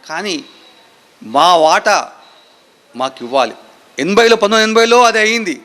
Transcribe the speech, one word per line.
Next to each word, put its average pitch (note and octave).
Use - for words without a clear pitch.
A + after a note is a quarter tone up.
కానీ D#3+
మా D3
వాటా F3
మాకు C3
ఇవ్వాలి. A#2+
ఎనభైలో, A3
పంతొమ్మిది A3
వందల A3
ఎనభైలో A#3
అది A3+
అయింది G#3+